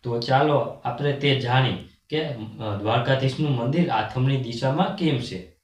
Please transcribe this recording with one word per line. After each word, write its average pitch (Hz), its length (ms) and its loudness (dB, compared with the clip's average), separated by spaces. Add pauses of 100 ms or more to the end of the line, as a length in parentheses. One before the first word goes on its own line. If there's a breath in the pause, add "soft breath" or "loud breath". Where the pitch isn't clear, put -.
તો 120 160 -4
ચાલો 139 380 4 (280)
આપણે 143 280 -2
તે 135 260 2
જાણી 123 500 0 (200)
કે, 156 140 -2
અ, 107 580 -8
દ્વારકાધીશનું 127 720 2
મંદિર 151 340 2
આથમણી 131 480 0
દિશામાં 135 580 0
કેમ 151 220 0
છે. - 460 -8